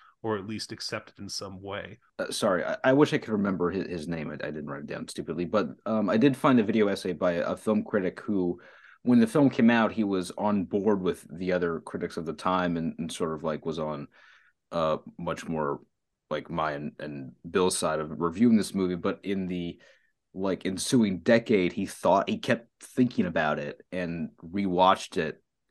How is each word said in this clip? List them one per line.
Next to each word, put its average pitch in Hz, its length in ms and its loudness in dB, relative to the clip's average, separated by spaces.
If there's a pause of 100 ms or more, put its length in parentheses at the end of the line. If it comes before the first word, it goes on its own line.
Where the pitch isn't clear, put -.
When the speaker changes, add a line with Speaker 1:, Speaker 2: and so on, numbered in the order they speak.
(220)
Speaker 1:
or 110 160 -2
at 95 80 -8
least 110 280 -8
accepted - 440 -10
in 101 120 -14
some 95 320 -12
way. 95 360 -10 (220)
Speaker 2:
Uh, - 100 -6
sorry, - 360 0
I, - 180 -4
I 131 100 4
wish 143 200 4
I 139 40 0
could 113 140 -6
remember 95 400 0
his, 92 160 -4
his 80 200 -8
name. 80 220 -6
I, 76 40 -10
I - 180 -8
didn't 76 160 -10
write - 140 -10
it 73 60 -14
down 71 200 -10
stupidly, 85 380 -6
but, 78 240 0 (160)
um, 107 240 0
I 101 80 4
did 131 180 6
find 131 240 4
a 110 40 4
video 104 260 2
essay 95 240 -2
by 90 180 2
a 87 240 0
film 107 300 0
critic 92 340 -2
who, 92 400 -2 (440)
when 123 180 6
the 113 60 6
film 143 220 6
came 117 200 4
out, 113 240 4
he 110 100 0
was 95 340 0
on 101 280 0
board 101 360 0
with 87 300 -2
the 90 220 -2
other 87 260 0
critics - 380 -8
of 82 80 -6
the 78 80 -6
time 90 420 0
and, 82 240 -2
and 82 100 -6
sort 80 240 -4
of, 78 100 -10
like, 78 220 -4
was 80 140 -6
on, 76 300 -6 (640)
uh, 80 240 0 (200)
much 85 300 -6
more, 73 320 -2 (500)
like, 76 220 -6
my 78 220 -2
and, 73 260 -8
and 71 320 -10 (180)
Bill's 92 280 2
side 78 240 0
of 76 180 -6
reviewing 98 380 4
this 95 180 0
movie, 90 200 0
but 92 280 -4
in 95 240 -2
the, 87 320 -6 (540)
like, 95 320 -2
ensuing 95 540 2
decade, 104 520 4
he 98 140 -4
thought, 92 440 2
he 104 100 -2
kept - 280 -2 (140)
thinking 120 440 0
about 80 320 0
it 73 240 -10 (120)
and 85 380 -4 (120)
rewatched 92 720 2
it 80 260 -4 (300)